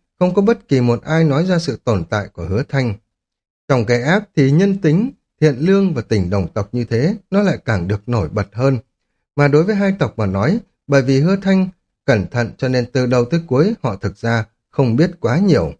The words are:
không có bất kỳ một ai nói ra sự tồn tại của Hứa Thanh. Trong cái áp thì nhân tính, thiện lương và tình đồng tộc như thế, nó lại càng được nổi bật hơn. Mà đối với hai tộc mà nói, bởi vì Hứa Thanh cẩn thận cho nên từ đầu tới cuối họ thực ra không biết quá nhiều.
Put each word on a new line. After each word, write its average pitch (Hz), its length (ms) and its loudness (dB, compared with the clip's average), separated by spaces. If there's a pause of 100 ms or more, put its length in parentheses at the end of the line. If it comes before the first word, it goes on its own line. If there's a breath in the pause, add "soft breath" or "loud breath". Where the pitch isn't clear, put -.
(180)
không 180 160 0
có 202 80 2
bất 226 260 0
kỳ 131 120 2
một 120 220 0
ai 160 220 0
nói 151 220 0
ra 180 120 0
sự 165 260 -6
tồn 98 200 0
tại 104 280 -6
của 82 120 -10
Hứa 95 240 -2
Thanh. 127 260 -2 (760)
Trong 127 160 2
cái 120 180 0
áp 185 220 0 (120)
thì 135 140 4
nhân 196 280 2
tính, 190 320 0 (300)
thiện 151 180 2
lương 190 360 2
và 120 80 -4
tình 95 280 -2
đồng 95 180 -2
tộc 104 240 -6
như 123 120 -4
thế, 135 320 0 (140)
nó 196 120 0
lại 170 220 0
càng 95 240 -2
được 101 200 -4
nổi 107 200 -2
bật 101 240 -4
hơn. 127 260 0 (580)
Mà 143 120 4
đối 147 160 4
với 208 100 0
hai 196 240 0
tộc 139 180 -2
mà 107 100 -2
nói, 104 320 0 (280)
bởi 139 160 2
vì 135 180 2
Hứa 185 160 2
Thanh 190 320 0 (360)
cẩn 120 260 0
thận 120 280 -2
cho 131 100 -2
nên 127 240 0
từ 127 140 0
đầu 123 180 2
tới 170 220 -2
cuối 170 360 0
họ 110 140 -4
thực 98 200 -8
ra 117 280 -2 (260)
không 123 260 0
biết 170 140 2 (100)
quá 120 180 0
nhiều. 123 420 2